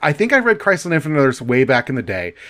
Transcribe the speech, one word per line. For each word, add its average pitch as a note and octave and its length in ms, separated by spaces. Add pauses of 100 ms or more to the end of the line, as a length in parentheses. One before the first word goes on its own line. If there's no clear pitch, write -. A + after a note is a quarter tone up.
I D3+ 100
think A3+ 200
I C4+ 60
read A3+ 220
Crisis F#3+ 260
on F3 60
Infinite D#3 260
Earths C3 240
way B2 220
back B2+ 240
in C3+ 80
the A#2+ 60
day. F2+ 320 (160)